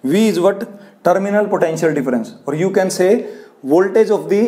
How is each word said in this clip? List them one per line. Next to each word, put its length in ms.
V 240
is 100
what? 280
Terminal 440
potential 480
difference। 340
और 120
you 160
can 160
say 180
voltage 440
of 120
the 180